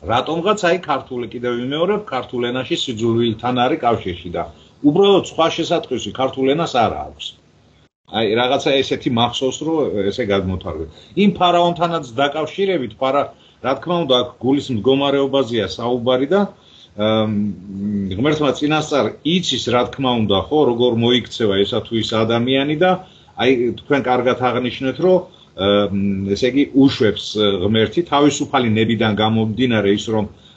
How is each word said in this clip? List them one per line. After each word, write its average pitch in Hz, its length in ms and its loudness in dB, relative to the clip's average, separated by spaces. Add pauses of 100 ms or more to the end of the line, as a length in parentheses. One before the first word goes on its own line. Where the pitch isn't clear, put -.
რატომღაც, 151 600 0
აი, 175 180 2
ქართული, 127 480 -4
კიდევ 123 260 -6
ვიმეორებ, 156 500 -2
ქართულ 123 400 -6
ენაში 123 320 -4
სიძულვილთან 117 800 -2
არის 131 240 2
კავშირში 101 500 -2
და 85 140 -4 (400)
უბრალოდ 180 420 4
სხვა 160 220 0
შესატყვისი 160 640 -4
ქართულ 131 400 -2
ენას 156 240 -2
არ 107 180 2
აქვს. 71 320 -12 (840)
აი, 110 220 0
რაღაცა 127 400 2
ესეთი 139 380 0
მახსოვს, 120 500 0
რომ 160 180 -2 (240)
ესე 101 240 -2
გადმოთარგმნე. 92 640 -4 (260)
იმ 202 180 4
ფარაონთანაც 170 760 0
დაკავშირებით, 143 840 -2
ფარა-, 135 360 0 (340)
რა 123 100 0
თქმა 165 240 -4
უნდა, 139 180 2
აქ 123 200 0
გულის 131 340 0
მდგომარეობაზეა 135 1000 0
საუბარი 123 640 -2
და, 196 120 4 (520)
ამ, 110 380 0 (720)
ღმერთმა 139 460 0
წინასწარ 147 560 0 (140)
იცის, 156 440 -2
რა 123 180 2
თქმა 127 300 -2
უნდა, 104 280 2
ხო, 147 220 0
როგორ 123 300 2
მოიქცევა 117 640 0
ესა 101 240 0
თუ 113 180 -4
ის 110 120 -4
ადამიანი 120 680 0
და, 180 140 4 (420)
აი, 120 180 2 (220)
თქვენ 135 280 -2
კარგად 123 380 2
აღნიშნეთ, 127 600 -2
რომ, 180 180 4 (360)
ამ, 101 460 2 (280)
ესე 101 200 0
იგი, 135 240 2
უშვებს, 127 540 2 (300)
ღმერთი, 107 460 2
თავისუფალი 143 680 2
ნებიდან 110 400 2
გამომდინარე 110 800 0
ის, 104 160 0
რომ 110 240 -2 (260)